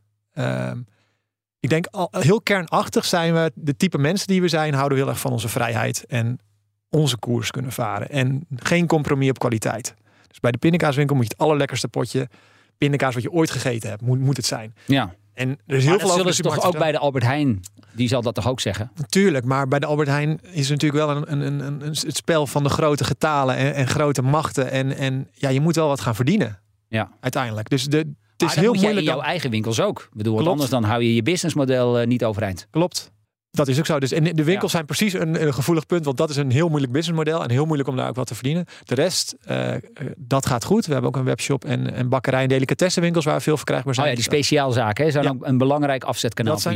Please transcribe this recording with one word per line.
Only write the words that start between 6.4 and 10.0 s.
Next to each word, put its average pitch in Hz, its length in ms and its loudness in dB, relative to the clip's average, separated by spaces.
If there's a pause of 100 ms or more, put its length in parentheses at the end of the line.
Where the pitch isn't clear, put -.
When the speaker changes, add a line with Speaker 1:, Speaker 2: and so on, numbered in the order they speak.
Speaker 1:
onze 147 280 2
koers 117 340 -4
kunnen 127 200 -6
varen. 107 380 -6
En 135 360 -2 (100)
geen 175 320 0
compromis 143 420 2
op 127 100 -2
kwaliteit. 120 540 -2 (340)